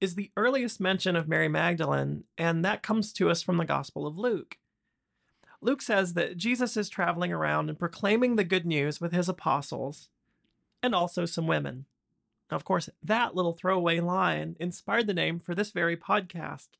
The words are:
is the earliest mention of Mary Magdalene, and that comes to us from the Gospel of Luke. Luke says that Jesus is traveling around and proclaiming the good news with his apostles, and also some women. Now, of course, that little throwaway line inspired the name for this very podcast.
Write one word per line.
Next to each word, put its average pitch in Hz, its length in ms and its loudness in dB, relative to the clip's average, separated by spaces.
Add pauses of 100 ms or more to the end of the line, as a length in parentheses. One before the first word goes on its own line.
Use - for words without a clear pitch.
is 185 140 0
the 202 200 -4
earliest 247 460 0
mention 185 340 2
of 160 140 0
Mary 160 180 2
Magdalene, 151 800 0 (120)
and 165 280 2
that 202 180 -2
comes 220 300 0
to 175 160 4
us 170 120 2
from 180 140 0
the 165 100 2
Gospel 143 400 -2
of 151 120 -6
Luke. 214 400 -2 (1040)
Luke 269 200 0
says 190 340 2
that 170 200 0
Jesus 226 400 0
is 208 140 -2
traveling 175 420 -2
around 151 380 0
and 151 100 -8
proclaiming 220 560 2
the 208 80 2
good 180 220 0
news 151 340 0
with 170 140 -2
his 175 160 2
apostles, 143 800 -4 (720)
and 254 120 2
also 175 320 2
some 165 220 -2
women. 139 380 -2 (640)
Now, 160 60 -2
of 151 80 -8
course, 180 240 0 (120)
that 220 340 0
little 175 180 2
throwaway 170 480 2
line 170 580 0
inspired 202 480 -2
the 202 60 0
name 165 260 0
for 175 160 -6
this 208 160 -2
very 170 240 0
podcast. 165 720 -4 (120)